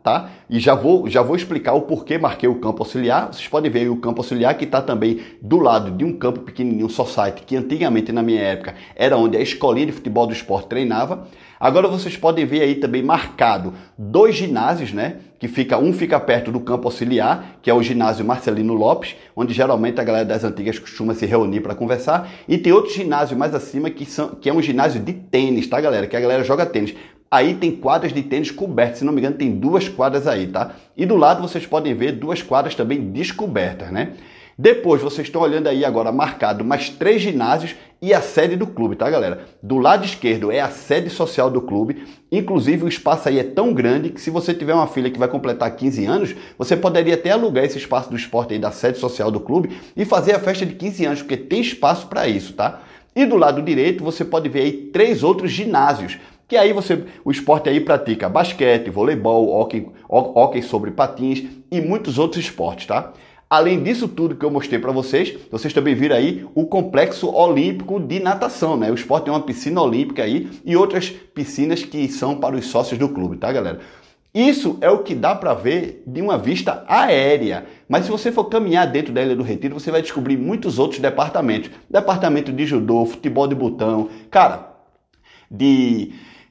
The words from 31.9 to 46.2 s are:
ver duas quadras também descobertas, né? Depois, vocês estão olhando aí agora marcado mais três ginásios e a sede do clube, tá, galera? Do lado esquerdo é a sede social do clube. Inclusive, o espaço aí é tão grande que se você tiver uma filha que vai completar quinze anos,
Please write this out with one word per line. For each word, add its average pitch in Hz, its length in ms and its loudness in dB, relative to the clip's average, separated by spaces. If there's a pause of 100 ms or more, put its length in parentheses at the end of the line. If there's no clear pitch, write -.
ver 131 180 0
duas 156 300 -6
quadras 139 320 0
também 131 260 -2 (100)
descobertas, 104 800 -4
né? 104 240 -6 (440)
Depois, 160 420 4
vocês - 260 -6
estão 160 140 -4
olhando 156 260 2
aí 139 160 2
agora 113 300 0
marcado 117 500 -2
mais 139 280 -2
três 202 320 2
ginásios 156 520 0 (280)
e 185 100 4
a 180 80 6
sede 160 340 0
do 180 120 -2
clube, 113 300 -4
tá, - 120 -2
galera? 104 380 -2 (160)
Do 127 160 -2
lado 160 260 6
esquerdo 107 480 -2
é 135 80 2
a 135 80 -2
sede 170 400 -2
social 151 420 0
do 123 120 0
clube. 113 420 -4 (260)
Inclusive, 170 540 0
o 170 40 0
espaço - 420 0
aí 135 80 2
é 123 40 2
tão 226 300 0
grande 139 380 2
que - 100 -14
se - 80 -6
você 165 240 -2
tiver 156 220 -2
uma 160 120 4
filha 127 240 -2
que 123 80 -8
vai 123 80 2
completar 120 480 -4
quinze 127 300 -2
anos, 180 300 0 (240)